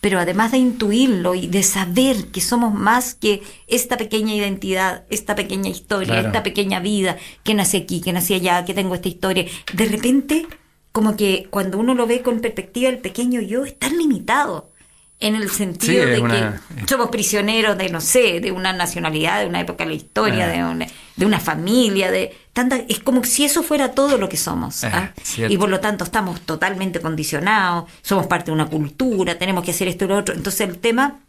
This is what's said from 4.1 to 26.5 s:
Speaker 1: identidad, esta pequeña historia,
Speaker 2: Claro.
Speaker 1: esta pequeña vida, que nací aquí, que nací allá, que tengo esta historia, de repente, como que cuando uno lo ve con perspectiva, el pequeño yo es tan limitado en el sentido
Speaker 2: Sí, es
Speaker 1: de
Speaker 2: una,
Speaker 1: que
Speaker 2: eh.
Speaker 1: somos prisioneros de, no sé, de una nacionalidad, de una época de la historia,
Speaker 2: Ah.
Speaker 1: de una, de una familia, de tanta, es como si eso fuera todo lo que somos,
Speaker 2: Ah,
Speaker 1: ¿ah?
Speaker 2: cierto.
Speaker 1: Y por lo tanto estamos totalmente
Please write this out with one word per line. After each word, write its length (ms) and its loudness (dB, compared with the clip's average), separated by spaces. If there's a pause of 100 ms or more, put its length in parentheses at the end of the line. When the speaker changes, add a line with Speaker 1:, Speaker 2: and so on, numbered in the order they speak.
Speaker 1:
identidad, 760 -2
esta 260 -4
pequeña 360 -4
historia, 420 -4
Speaker 2:
Claro. 140 2
Speaker 1:
esta 160 0
pequeña 380 0
vida, 360 0 (260)
que 120 0
nací 240 2
aquí, 240 -4
que 100 -2
nací 220 0
allá, 320 2
que 80 -4
tengo 200 0
esta 140 -4
historia, 380 -2 (260)
de 140 2
repente, 600 2 (460)
como 240 2
que 320 0
cuando 300 -2
uno 160 2
lo 120 2
ve 140 2
con 220 0
perspectiva, 480 -2
el 80 -4
pequeño 420 -2
yo 240 -2
es 140 -12
tan 180 -2
limitado 760 0 (480)
en 160 0
el 120 -2
sentido 460 -2
Speaker 2:
Sí, 20 6
es 200 4
Speaker 1:
de 40 2
Speaker 2:
una, 400 0 (160)
Speaker 1:
que 60 -8
Speaker 2:
eh. 40 -6
Speaker 1:
somos 220 0
prisioneros 720 0
de, 100 -2
no 140 -4
sé, 380 4
de 120 -2
una 220 -2
nacionalidad, 680 -2
de 60 0
una 140 -2
época 240 -6
de 60 -4
la 60 -4
historia, 480 0
Speaker 2:
Ah. 40 0
Speaker 1:
de 160 -2
una, 220 -4 (300)
de 80 2
una 160 4
familia, 720 2
de 260 -2 (160)
tanta, 240 2 (120)
es 100 -2
como 260 2
si 200 2
eso 180 2
fuera 300 0
todo 260 4
lo 100 0
que 80 -6
somos, 480 -4
Speaker 2:
Ah, 80 -2
Speaker 1:
¿ah? 200 -2 (100)
Speaker 2:
cierto. 320 -2
Speaker 1:
Y 20 2
por 140 2
lo 80 0
tanto 260 -2
estamos 380 -4
totalmente 580 -4